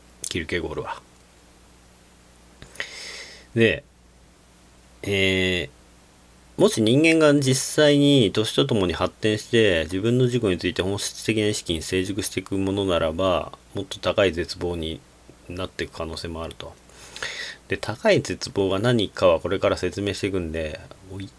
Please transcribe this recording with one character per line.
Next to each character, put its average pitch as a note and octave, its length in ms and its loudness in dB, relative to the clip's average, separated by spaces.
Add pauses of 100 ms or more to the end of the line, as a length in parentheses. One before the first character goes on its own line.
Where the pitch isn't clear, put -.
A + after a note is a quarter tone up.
(240)
キ - 160 -4
ル D#2+ 60 -6
ケ F2 140 -4
ゴ D#2 100 -6
ー D#2 60 -8
ル D2 80 -8
は。 - 180 -12 (2500)
で、 G#2+ 280 4 (1200)
え F#2+ 680 2 (880)
ー、 C#3 40 2
も G#3 80 6
し A#2 120 0
人 A#2+ 180 4
間 D#3+ 200 6
が D3 200 6
実 C3+ 440 2
際 D3 160 6
に C#3 320 6
年 G#2+ 240 -2
と C#3+ 100 4
と C3 80 -2
も F#2+ 140 2
に E2 60 -2
発 F2+ 200 -2
展 G#2+ 240 -2
し - 80 -12
て、 G2 380 4
自 F2+ 180 -4
分 A#2+ 160 2
の B2+ 80 4
自 B2 140 0
己 A2 60 -2
に F2+ 120 2
つ F2+ 100 -4
い F2 60 -2
て - 80 -4
本 G2 160 -2
質 - 260 -8
的 A2 160 0
な G#2 80 2
意 G#2+ 60 0
識 - 180 -6
に E2 120 -4
成 F#2 200 -2
熟 G2 200 -6
し - 60 -6
て - 100 -6
い F#2 40 -8
く - 120 -6
も F#2+ 160 -2
の G2 120 -2
な F2+ 140 0
ら E2 140 0
ば、 F2 400 -2 (240)
も G2+ 80 -6
っ - 20 -8
と - 140 -10
高 F#2+ 260 0
い F2 80 0
絶 E2+ 240 -8
望 F2 180 -6
に D#2+ 240 -8 (500)
な F2+ 180 -8
っ - 20 -14
て - 140 -8
い D2+ 40 -6
く - 80 -20
可 E2 120 -8
能 D#2+ 100 -10
性 E2+ 120 -10
も E2 140 -8
あ D#2+ 40 -8
る - 80 -14
と。 - 180 -16 (920)
で、 F#2+ 100 -4
高 G#2+ 340 0
い D#3 100 4
絶 - 300 -8
望 G2 180 0
が F#2+ 100 0
何 A2+ 300 2
か - 180 2
は E2 120 6
こ F2 100 -6
れ F#2 100 -2
か G2+ 100 2
ら F#2 80 0
説 F#2 240 -4
明 G2+ 120 -2
し - 60 -8
て G#2+ 80 -4
い F#2+ 40 -2
く F#2+ 80 -2
ん E2 120 -6
で、 D#2 280 -6 (320)
置 G2 120 -12
い - 160 -14